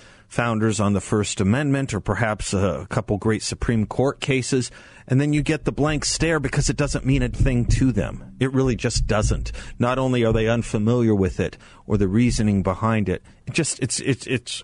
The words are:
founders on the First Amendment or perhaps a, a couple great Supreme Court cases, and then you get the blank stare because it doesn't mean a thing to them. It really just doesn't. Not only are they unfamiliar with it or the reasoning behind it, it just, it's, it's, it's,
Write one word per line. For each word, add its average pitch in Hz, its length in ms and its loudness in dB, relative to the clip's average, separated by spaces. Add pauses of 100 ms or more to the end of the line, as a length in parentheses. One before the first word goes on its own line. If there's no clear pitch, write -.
(280)
founders 110 500 0
on 101 140 2
the 95 80 0
First - 400 -2
Amendment 135 520 0
or 120 60 -2
perhaps 107 560 -2
a, 90 280 0
a 95 40 -14
couple 107 320 -2
great 107 240 0
Supreme - 420 -2
Court 135 360 -2
cases, 131 500 -2 (380)
and 131 120 4
then 147 120 2
you 147 100 2
get 151 220 -2
the 135 80 0
blank 147 320 0
stare 160 340 0
because 139 320 -2
it - 60 -2
doesn't 143 280 -2
mean 131 200 2
a 120 40 0
thing 120 360 2
to 127 260 2
them. 87 480 -4
It 131 140 0
really 131 240 2
just 120 320 -2
doesn't. 107 420 0 (300)
Not 123 180 0
only 127 260 2
are 113 80 4
they 110 140 2
unfamiliar 113 680 2
with 95 240 0
it - 180 -4 (300)
or 107 80 2
the 98 100 2
reasoning 107 560 2
behind 98 460 0
it, - 160 -4 (240)
it - 60 -6
just, - 260 -2
it's, - 180 -4
it's, - 300 -2
it's, - 360 -6